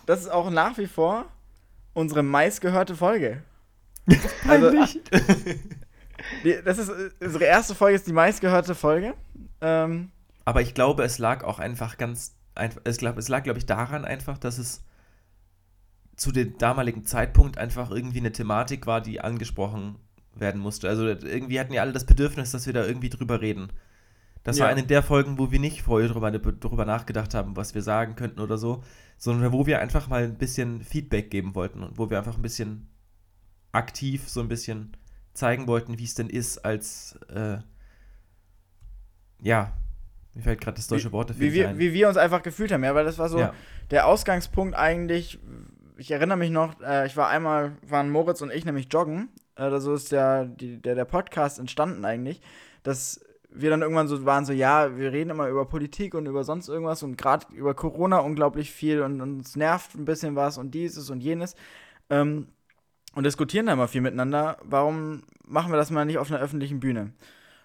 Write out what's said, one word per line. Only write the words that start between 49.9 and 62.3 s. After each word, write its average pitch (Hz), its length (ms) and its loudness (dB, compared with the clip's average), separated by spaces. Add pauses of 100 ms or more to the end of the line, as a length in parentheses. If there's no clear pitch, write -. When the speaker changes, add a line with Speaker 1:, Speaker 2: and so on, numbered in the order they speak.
Speaker 1:
ist 143 180 -4
der, 135 340 4
die, 120 360 -14
der, 123 140 -2
der 123 100 -2
Podcast 156 540 -2
entstanden 131 460 -4
eigentlich, 123 360 -6 (420)
dass 135 380 -6 (280)
wir 151 200 -2
dann 156 120 4
irgendwann 156 280 2
so 139 160 -4
waren, 139 200 4
so, 135 60 -4
ja, 135 460 4
wir 135 160 -4
reden 160 160 -2
immer 156 180 -2
über 135 180 0
Politik 156 480 -6
und 156 120 -4
über 139 180 -4
sonst 160 240 -6
irgendwas 160 360 -6
und 131 140 -8
grad 139 340 0
über 139 220 -2
Corona 170 460 0
unglaublich 147 520 0
viel 151 300 0
und, 135 200 -4
und 139 180 -8
uns 131 160 -14
nervt 160 400 0
ein 151 80 -10
bisschen 151 320 -4
was 143 220 0
und 127 140 -10
dieses 156 380 -8
und 127 120 -8
jenes, 165 340 -4 (540)
ähm, 147 380 0 (680)